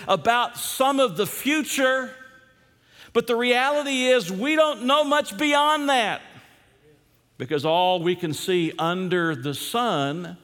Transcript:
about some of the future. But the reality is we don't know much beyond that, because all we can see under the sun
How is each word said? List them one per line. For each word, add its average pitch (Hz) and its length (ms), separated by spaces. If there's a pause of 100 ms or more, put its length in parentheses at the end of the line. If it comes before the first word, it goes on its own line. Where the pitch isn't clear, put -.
about 226 480
some 269 420
of 240 180
the 196 100
future. 262 840 (1000)
But 233 140
the 240 100
reality 254 680
is 240 260
we 262 240
don't 294 280
know 285 200
much 294 320
beyond 294 540
that, 220 320 (1120)
because 135 300
all 180 360
we 175 140
can 170 160
see 170 460
under 170 580
the 139 180
sun 175 880